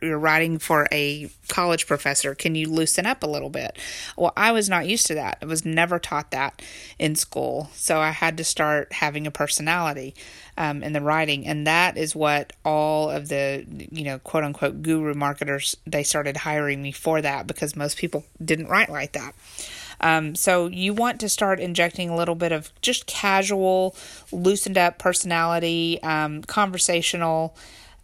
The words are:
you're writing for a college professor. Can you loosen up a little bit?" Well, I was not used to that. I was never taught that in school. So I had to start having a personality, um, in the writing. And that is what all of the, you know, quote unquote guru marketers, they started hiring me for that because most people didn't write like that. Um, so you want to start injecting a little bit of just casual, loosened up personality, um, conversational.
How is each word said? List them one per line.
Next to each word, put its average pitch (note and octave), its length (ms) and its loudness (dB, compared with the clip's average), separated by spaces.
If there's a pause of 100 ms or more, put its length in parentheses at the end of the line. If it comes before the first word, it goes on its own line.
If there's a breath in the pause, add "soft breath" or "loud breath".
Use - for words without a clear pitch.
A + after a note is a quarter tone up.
you're D#3 160 0
writing D#3+ 420 4
for D3+ 320 4
a D3 380 -2 (180)
college F3 400 2
professor. C#3+ 480 0
Can D#3+ 180 -2
you D#3 140 0
loosen D#3+ 380 2
up E3 180 -2
a - 20 -2
little C#3+ 240 -4
bit?" C#3 260 -8 (400 loud breath)
Well, F3 200 2
I A3 160 4
was G#3+ 160 2
not F3 180 2
used A3 220 2
to D#3+ 60 -2
that. C#3 280 -4
I D3 40 -10
was D#3+ 180 -2
never E3+ 340 2
taught D3+ 320 -4
that C#3 320 -4 (360 loud breath)
in D#3 180 0
school. C3+ 580 -4
So - 240 0
I D#3 120 2
had D#3+ 260 -2
to D#3+ 80 -6
start D3+ 480 0
having D3+ 340 -2
a D3 60 -6
personality, D3 800 -2 (420 loud breath)
um, D3 280 -2
in D3+ 80 -4
the D3 80 0
writing. D3+ 460 0
And D3+ 200 -2
that E3+ 300 4
is D#3 180 -2
what D3 380 0 (120)
all D3+ 460 2
of D3 180 -6
the, C#3 360 -2 (260)
you D#3 140 -8
know, C3+ 160 -6
quote D#3 240 -2
unquote C#3+ 380 -2
guru D#3 320 0
marketers, C#3+ 640 -2 (100)
they D3+ 180 -2
started C#3+ 320 0
hiring D3 460 -2
me C#3 100 -6
for D#3+ 280 0
that C#3 260 -2
because D3 280 -6
most D3 220 -4
people D3+ 280 -4 (200)
didn't D#3+ 240 0
write G3+ 220 2
like D3 220 -8
that. C#3 220 -8 (640 loud breath)
Um, D#3+ 340 4
so F3+ 320 4
you F3+ 260 -2
want A#3+ 280 0
to G#3+ 80 -4
start F#3+ 320 2
injecting F3 500 0
a E3+ 60 -2
little E3+ 180 0
bit E3+ 180 0
of D3+ 200 -4 (100)
just B3 240 -2
casual, F#3+ 920 2 (360 loud breath)
loosened F#3+ 440 2
up F3 220 4
personality, E3+ 1040 2
um, D#3 400 0
conversational. E3+ 1120 0 (480 loud breath)